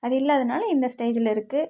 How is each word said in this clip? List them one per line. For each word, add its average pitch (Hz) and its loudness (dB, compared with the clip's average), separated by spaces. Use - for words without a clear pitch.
அது 247 0
இல்லாதனால 269 2
இந்த 277 0
ஸ்டேஜில் 233 0
இருக்கு. 220 -2